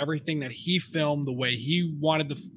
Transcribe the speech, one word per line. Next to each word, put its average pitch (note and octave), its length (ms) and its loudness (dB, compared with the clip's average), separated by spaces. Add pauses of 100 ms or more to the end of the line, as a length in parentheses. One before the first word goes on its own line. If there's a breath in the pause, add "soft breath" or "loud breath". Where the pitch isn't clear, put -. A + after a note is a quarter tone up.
everything D3+ 400 -2
that B2+ 120 -6
he F3+ 260 0
filmed, D3 480 0
the C3+ 60 -2
way B2 220 0
he D#3 460 0
wanted D#3 280 4
the C#3+ 60 -6
f-, - 60 -8 (160)